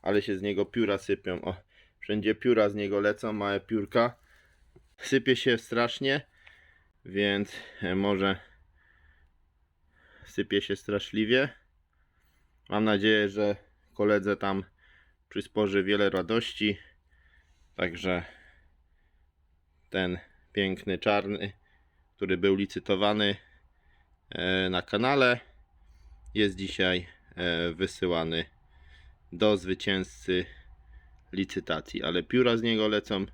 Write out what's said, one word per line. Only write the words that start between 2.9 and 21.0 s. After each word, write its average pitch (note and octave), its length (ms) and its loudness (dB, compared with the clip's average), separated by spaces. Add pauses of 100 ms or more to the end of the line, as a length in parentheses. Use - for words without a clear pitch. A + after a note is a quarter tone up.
lecą, G#2 320 -2
małe G2+ 280 -2
piórka. A2+ 560 0 (840)
Sypie C3 380 2
się A#2+ 220 2
strasznie, C3+ 600 -2 (840)
więc, G2+ 480 0 (300)
e, F#2 120 -2
może G2 440 2 (1900)
sypie G2+ 360 -2
się G2 140 -4
straszliwie. A2 720 0 (1200)
Mam G#2+ 160 0
nadzieję, G#2+ 440 4
że G#2 280 0 (380)
koledze G#2 420 2
tam G2 280 -2 (640)
przysporzy G2+ 540 0
wiele G2+ 280 2
radości. G2+ 680 -2 (1000)
Także F2 480 -2 (1700)
ten F2+ 280 0 (340)
piękny F#2+ 460 -2
czarny, G2+ 540 -2 (640)